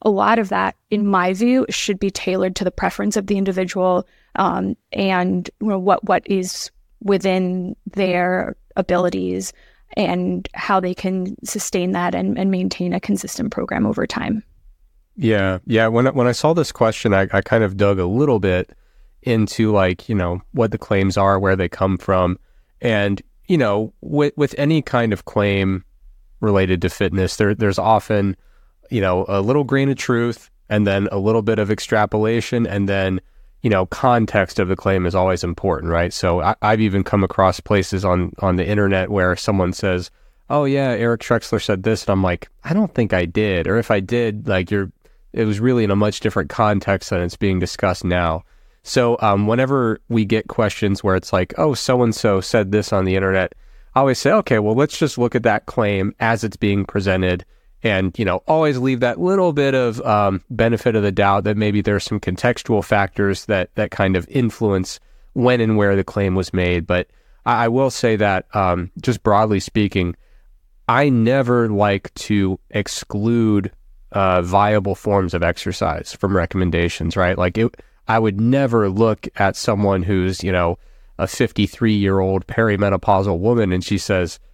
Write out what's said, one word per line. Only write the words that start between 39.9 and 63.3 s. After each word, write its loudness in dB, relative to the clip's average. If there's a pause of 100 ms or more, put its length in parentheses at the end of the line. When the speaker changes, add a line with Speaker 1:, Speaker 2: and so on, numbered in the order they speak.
Speaker 2:
"Oh 0
yeah, 0
Eric 0
Trexler -2
said -2
this," 0
and -2
I'm 2
like, -2 (160)
"I -2
don't 0
think 0
I 2
did. 0
Or 2
if -2
I 2
did, -2
like, 0
you're, -2 (420)
it 0
was -2
really 2
in 2
a 2
much 0
different -2
context 0
than -2
it's -6
being 0
discussed -4
now." -2 (420)
So, 2
um, 2
whenever 0 (120)
we 2
get 0
questions -2
where 2
it's -6
like, 0
"Oh, 2
so-and-so 2
said 0
this 0
on 2
the 0
internet," 0 (400)
I 2
always 2
say, 0
"Okay, 2
well, 0
let's 0
just -2
look 0
at 0
that 0
claim -2
as 0
it's -6
being 0
presented," -2 (360)
and, 0
you 0
know, -2
always 2
leave 0
that 0
little 2
bit 2
of, 0
um, 2
benefit 0
of 2
the 2
doubt 2
that 0
maybe 0
there's 0
some -4
contextual -2
factors 0